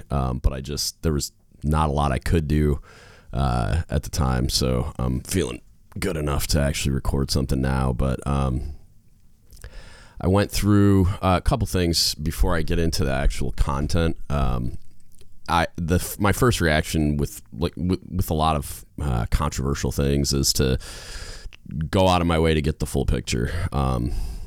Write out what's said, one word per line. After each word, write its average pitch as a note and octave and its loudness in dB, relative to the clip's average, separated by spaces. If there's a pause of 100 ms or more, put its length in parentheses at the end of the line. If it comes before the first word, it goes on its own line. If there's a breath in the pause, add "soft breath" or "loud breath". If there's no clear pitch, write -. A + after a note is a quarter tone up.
(100)
um, C2 -2
but C2+ -2
I C2+ -8
just, C2 -8
there E2 0
was C#2+ -2 (300)
not D2+ 2
a C#2+ -2
lot C#2+ 0
I B1 0
could D#2+ 0
do, D2 2 (520 loud breath)
uh, B1 0
at C2+ 0
the - -12
time, B1+ 0
so B1+ 0
I'm B1+ -2
feeling C#2+ -4 (380)
good F#2 -4
enough D2 -2
to D2+ 2
actually C#2 0
record C2+ 0
something C2+ 0
now, C2 0
but, B1+ -2
um, C2+ -2 (1500 loud breath)
I - 0
went G2+ 4
through, G2+ 6 (120)
uh, F#2 4
a - -6
couple - 0
things F2 0
before D#2+ 0
I E2 2
get E2+ 2
into E2 2
the C2 0
actual C2+ 0
content. D2+ 2 (140)
Um, B1+ 0 (720)
I, E2 2 (100)
the F2 0
f-, - -4
my G2 4
first B2 2
reaction D#2 2
with, - -4 (100)
like, E2 -4
with, F2+ -2
with F2+ -2
a E2+ 0
lot D#2 2
of, - -8 (180)
uh, A#1+ 0
controversial C#2+ 0
things C#2+ 0
is C#2 2
to C2 2 (1120 loud breath)
go F#2+ 4
out F2+ 4
of E2+ 2
my E2 2
way D#2+ 4
to D#2 2
get - -2
the D2 -4
full C2+ -2
picture, B1 0 (200 loud breath)
um, C2 0 (340 loud breath)